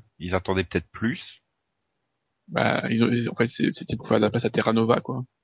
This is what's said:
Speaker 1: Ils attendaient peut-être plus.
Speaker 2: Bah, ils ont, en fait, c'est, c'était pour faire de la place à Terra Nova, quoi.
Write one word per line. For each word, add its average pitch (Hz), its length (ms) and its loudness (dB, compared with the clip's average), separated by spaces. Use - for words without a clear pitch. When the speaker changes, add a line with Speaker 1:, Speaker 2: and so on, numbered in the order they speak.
Speaker 1:
Ils 90 160 -2
attendaient 92 280 0
peut-être - 280 -4
plus. - 500 -6
Speaker 2:
Bah, - 420 0
ils 117 140 2
ont, 120 280 2
en - 40 -10
fait, 117 120 2
c'est, - 260 0
c'était - 240 -8
pour - 100 -14
faire 110 100 4
de 107 60 4
la 107 80 4
place 117 140 0
à 110 40 0
Terra 113 240 2
Nova, 113 280 4
quoi. 127 220 -8